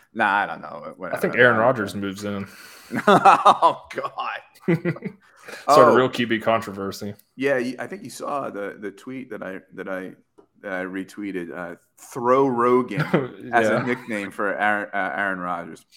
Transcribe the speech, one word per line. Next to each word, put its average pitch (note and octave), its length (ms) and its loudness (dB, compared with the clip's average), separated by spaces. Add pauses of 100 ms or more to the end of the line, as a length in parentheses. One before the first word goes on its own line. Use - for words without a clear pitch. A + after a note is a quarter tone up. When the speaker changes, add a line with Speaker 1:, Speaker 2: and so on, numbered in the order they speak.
(140)
Speaker 1:
nah, G#2+ 160 0
I G2 160 0
don't E2 160 -10
know. D#2 240 -14
Speaker 2:
I - 0 -
think D#2+ 120 -16 (360)
Speaker 1:
Whatever. G#2+ 40 2
Speaker 2:
Aaron A#2+ 180 8
Speaker 1:
I - 20 2
don't A2+ 80 4
Speaker 2:
Rodgers G#2+ 280 0
Speaker 1:
know. G2+ 60 -8
Speaker 2:
moves G2 240 -6
in. G2+ 220 -6 (460)
Speaker 1:
<laughs> - 140 -6
Oh F3+ 880 6
God. B2 460 -8 (260)
Speaker 2:
<laughs> - 0 -
Sort E3+ 200 0
of - 280 -6 (540)
Speaker 1:
Oh. C#3 260 8
Speaker 2:
real B2+ 140 4
Q B2 180 -4
B A2+ 120 0
controversy. G2+ 720 -4 (240)
Speaker 1:
Yeah, C3+ 220 0
you, B2 200 -4
I A#2+ 80 -10
think F#3+ 160 -14
you B2+ 80 -14
saw C#3 380 -8
the, G2+ 300 -10
the G2+ 120 -10
tweet C3 400 -14
that G2+ 120 -12
I, F#2+ 180 -12 (140)
that F#2+ 160 -12
I, F#2 220 -10 (500)
that G2+ 100 -12
I F#2 120 -6
retweeted. F#2 680 -10
Uh, F2 220 -12 (220)
throw B2+ 480 0
Rogan B2 540 2
Speaker 2:
<laughs> B2 520 -2
Speaker 1:
as A2+ 160 4
a G#2+ 40 2
Speaker 2:
Yeah. A#2+ 100 0
Speaker 1:
nickname A#2 480 -6
for G2 240 -4
Aaron, G#2 400 0
uh, F#2 220 -4
Aaron F#2+ 220 -2
Rodgers. F2 460 -8 (120)